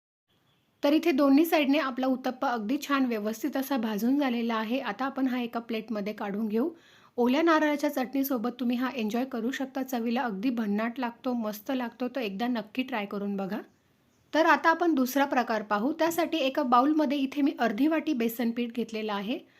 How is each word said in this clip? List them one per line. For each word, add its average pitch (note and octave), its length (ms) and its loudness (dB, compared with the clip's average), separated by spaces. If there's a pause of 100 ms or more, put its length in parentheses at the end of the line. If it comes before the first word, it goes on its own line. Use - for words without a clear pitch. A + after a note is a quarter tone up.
(840)
तर D4 100 4
इथे D#4+ 180 4
दोन्ही C#4 340 6
साइडने D4+ 340 4
आपला C4 280 -2
उत्तप्पा B3+ 420 -2
अगदी A#3 300 -2
छान C#4 260 0
व्यवस्थित A3 520 -2
असा C4+ 200 -2
भाजून A3+ 420 0
झालेला A#3 360 0
आहे. A3 240 -2
आता B3 260 -4
आपण C4+ 220 -2
हा B3 140 -2
एका A#3 180 -4
प्लेटमध्ये A3 540 -6
काढून G#3+ 340 -4
घेऊ. A3+ 220 0 (480)
ओल्या B3+ 240 4
नारळाच्या D4+ 480 4
चटणीसोबत C4 720 -2
तुम्ही B3 180 0
हा B3+ 180 -2
एन्जॉय A#3 300 -2
करू A#3+ 260 -4
शकता. C4 320 -4
चवीला A#3+ 400 -2
अगदी G#3+ 280 -2
भन्नाट A3+ 480 -2
लागतो, B3 360 -4
मस्त G#3+ 360 -4
लागतो. B3+ 360 -4
तर B3+ 140 -6
एकदा G#3 280 -2
नक्की A#3 340 -4
ट्राय A#3+ 220 -4
करून G3+ 320 -4
बघा. G3 220 -4 (720)
तर D#4 140 4
आता D#4 220 6
आपण E4 260 4
दुसरा C4 320 2
प्रकार A#3+ 360 0
पाहू. G#3 300 0
त्यासाठी D#4+ 460 0
एका C4+ 260 0
बाउलमध्ये C#4 540 4
इथे C4+ 220 -2
मी C#4 180 2
अर्धी A#3 280 2
वाटी D#4 280 0
बेसन A#3 360 -2
पीठ A#3+ 240 -4
घेतलेलं A3 380 -4
आहे. G3+ 260 -4 (200)